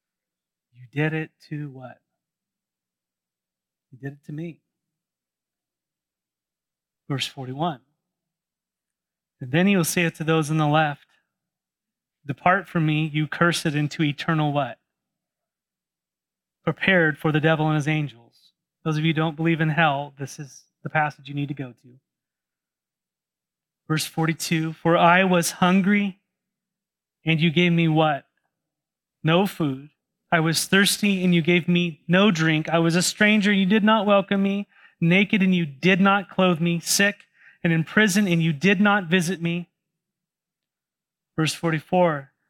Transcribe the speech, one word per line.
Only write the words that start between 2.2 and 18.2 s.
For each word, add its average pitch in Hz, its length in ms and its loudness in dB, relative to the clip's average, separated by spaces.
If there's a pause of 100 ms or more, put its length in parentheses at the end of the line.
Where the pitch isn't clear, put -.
He 131 60 -20
did 135 160 -12
it 143 120 -20
to - 60 -16
me. 156 300 -12 (2500)
Verse 131 180 -4
forty-one. 135 560 -8 (1600)
And 127 100 -12
then 170 160 2
he 202 80 4
will 180 80 2
say 175 200 -2
it 165 120 -2
to - 80 -12
those 156 280 0
on 160 60 0
the 156 100 0
left, 151 400 -2 (1200)
"Depart 180 420 0
from 165 180 -2
me, 156 220 0
you 151 200 -2
cursed, - 380 0
into 147 380 -2
eternal" 151 480 -2
what? 139 280 -4 (1800)
"Prepared 165 540 0
for 160 140 -2
the 151 80 0
devil 156 280 0
and 156 80 0
his 147 120 -2
angels." 139 680 -8 (300)